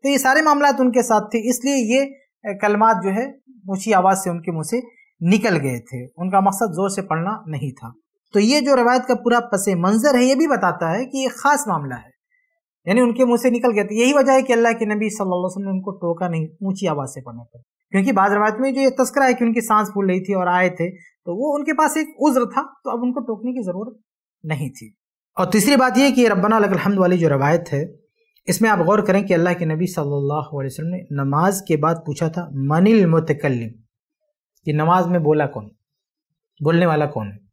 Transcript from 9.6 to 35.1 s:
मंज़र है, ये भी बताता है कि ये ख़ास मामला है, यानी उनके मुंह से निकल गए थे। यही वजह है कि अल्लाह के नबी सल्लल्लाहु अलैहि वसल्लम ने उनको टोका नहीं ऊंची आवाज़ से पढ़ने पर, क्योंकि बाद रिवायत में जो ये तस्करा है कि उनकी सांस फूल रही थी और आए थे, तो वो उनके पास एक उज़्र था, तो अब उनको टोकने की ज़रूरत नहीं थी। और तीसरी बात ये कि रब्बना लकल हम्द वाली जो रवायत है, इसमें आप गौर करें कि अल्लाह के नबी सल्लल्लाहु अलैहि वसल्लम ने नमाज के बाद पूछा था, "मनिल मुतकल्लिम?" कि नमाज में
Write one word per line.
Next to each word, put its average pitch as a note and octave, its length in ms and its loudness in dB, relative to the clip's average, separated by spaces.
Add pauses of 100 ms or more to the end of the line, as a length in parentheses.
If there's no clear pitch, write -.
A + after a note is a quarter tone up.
मंज़र A3 380 2
है, B3 80 4
ये C4 100 4
भी D#4 140 2
बताता F3+ 420 0
है A3 160 -4
कि C4+ 120 -10
ये C4 160 -2
ख़ास C#4 340 0
मामला C#3+ 280 -4
है, - 140 -20 (760)
यानी G#3 140 2
उनके A#3+ 240 2
मुंह A#3+ 140 2
से B3 120 2
निकल A#3+ 220 0
गए G3+ 120 0
थे। G#3+ 160 -4
यही B3+ 140 4
वजह C4+ 180 4
है C4 100 4
कि C4 100 0
अल्लाह A#3 220 2
के A3+ 120 -4
नबी G#3 240 -2
सल्लल्लाहु F#3 300 -4
अलैहि F3+ 120 -4
वसल्लम G3 140 -10
ने G3 60 -4
उनको F#3+ 260 -6
टोका F3 300 -4
नहीं D#3+ 200 -4 (160)
ऊंची G3 240 -4
आवाज़ C#3+ 220 -4
से C#3 120 -14
पढ़ने A#2+ 220 -16
पर, - 180 -20 (300)
क्योंकि G3 220 2
बाद G3 180 4
रिवायत G#3 240 2
में C4 180 -2
जो C4+ 60 -2
ये C4+ 180 4
तस्करा C4 280 2
है B3 80 2
कि A#3+ 100 -2
उनकी A#3 180 0
सांस G#3+ 320 0
फूल G3 140 0
रही F#3 120 0
थी G3 160 -4
और F3+ 140 0
आए F3+ 220 2
थे, F3+ 180 -6
तो - 460 -14
वो C#4+ 180 -2
उनके D4 200 -4
पास D#4 220 0
एक D4+ 240 -6
उज़्र B3+ 260 2
था, - 160 -4
तो - 280 -12
अब A#3 120 -6
उनको B3 200 -4
टोकने A3+ 300 -8
की B3 100 -8
ज़रूरत F#3+ 360 -10 (480)
नहीं D3 240 -4
थी। A2+ 220 -20 (440)
और F#3 140 -2
तीसरी G#3+ 260 4
बात B3+ 220 2
ये C#4 140 6
कि B3 160 4
रब्बना G#3 300 2
लकल F#3+ 200 2
हम्द G3 200 0
वाली F3+ 200 4
जो E3 100 2
रवायत D3 440 2
है, C#3+ 100 -2 (680)
इसमें G#3+ 220 0
आप G3+ 100 2
गौर G3+ 220 4
करें F#3+ 240 2
कि F#3+ 80 0
अल्लाह F3 200 2
के F3 120 -4
नबी D#3+ 220 -2
सल्लल्लाहु C#3+ 680 -4
अलैहि C3+ 80 -6
वसल्लम D#3 240 -8
ने F3+ 240 -10
नमाज D3+ 540 0
के D#3+ 100 2
बाद D#3+ 280 -2
पूछा D3+ 220 -4
था, E3+ 200 -8 (180)
"मनिल F#3+ 400 4
मुतकल्लिम?" D3 640 0 (960)
कि D3+ 80 -2
नमाज E3+ 320 2
में F3 160 0